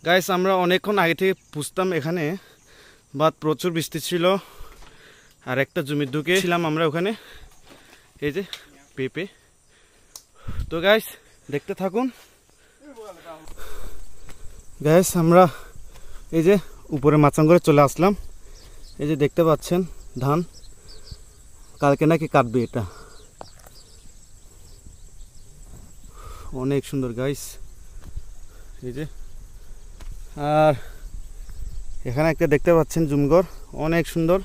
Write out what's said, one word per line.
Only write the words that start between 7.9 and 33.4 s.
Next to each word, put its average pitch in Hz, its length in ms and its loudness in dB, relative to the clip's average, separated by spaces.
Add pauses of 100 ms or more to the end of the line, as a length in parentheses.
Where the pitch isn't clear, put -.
এই 147 100 -2
যে 196 80 -4 (520)
পেঁপে। 135 280 -6 (1500)
তো 156 60 -6 (100)
গাইস, 214 200 6 (480)
দেখতে 143 280 -6
থাকুন। 196 240 0 (2750)
গাইস, 170 240 6 (120)
আমরা 170 220 8 (920)
এই 165 100 2
যে 202 80 8 (400)
উপরে 143 280 4
মাচাঙ্গরে 156 440 8
চলে 147 200 8
আসলাম। 185 260 2 (880)
এই 147 80 -2
যে 156 140 2
দেখতে 147 240 2
পাচ্ছেন 160 320 2 (440)
ধান, 147 160 2 (1400)
কালকে 143 300 4
নাকি 156 240 2
কাটবে 123 320 4
এটা। 117 160 -4 (3750)
অনেক 139 260 2
সুন্দর 131 300 -2
গাইস, 135 220 -2 (1500)
এই 123 100 -10
যে। 151 80 -6 (1500)
আর 156 180 6 (1400)
এখানে 147 240 2
একটা 170 200 2
দেখতে 151 240 4
পাচ্ছেন 165 340 2
জুমঘর, 147 320 4 (420)